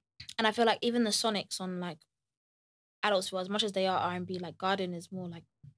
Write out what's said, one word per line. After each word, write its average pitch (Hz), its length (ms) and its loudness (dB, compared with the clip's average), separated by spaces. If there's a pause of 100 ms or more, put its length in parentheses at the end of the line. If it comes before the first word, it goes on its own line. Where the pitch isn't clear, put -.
(380)
And 226 80 4
I 214 60 6
feel 226 140 4
like 220 160 4
even 240 200 2
the 220 80 2
Sonics 208 500 0
on, 185 200 -6
like, 175 180 -8 (1040)
Adults, 196 300 2
as 185 160 -4
much 208 160 0
as 202 80 0
they 190 160 2
are 185 100 2
R 175 160 0
and 180 120 -4
B, 185 120 -6
like, 175 180 -10
Garden 190 380 0
is 170 160 -10
more, 185 180 -8
like, 170 140 -12 (360)